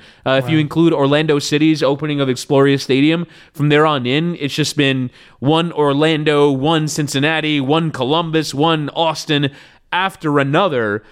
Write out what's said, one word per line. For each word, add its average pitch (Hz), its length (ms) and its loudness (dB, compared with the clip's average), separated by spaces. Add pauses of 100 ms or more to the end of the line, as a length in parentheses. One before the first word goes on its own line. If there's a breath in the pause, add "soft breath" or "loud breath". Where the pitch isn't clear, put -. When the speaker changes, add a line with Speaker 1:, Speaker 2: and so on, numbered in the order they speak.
(240 loud breath)
Speaker 1:
Uh, 135 200 2
if 123 80 -8
you 160 60 4
Speaker 2:
Wow. 156 40 4
Speaker 1:
include 160 320 2
Orlando 143 460 2
City's 151 420 0
opening 143 400 -2
of 131 80 0
Exploria 139 500 2
Stadium, 151 460 0 (280 loud breath)
from 147 160 -2
there 147 180 4
on 139 180 -2
in, 156 340 -2
it's 143 140 -6
just - 240 -4
been 131 320 0 (300 soft breath)
one 160 320 0
Orlando, 147 800 2
one 156 360 0
Cincinnati, 151 720 -2
one 151 300 0
Columbus, 156 640 -2
one 151 360 0
Austin 151 600 -2 (420 loud breath)
after 175 460 -2
another. 139 640 0 (100)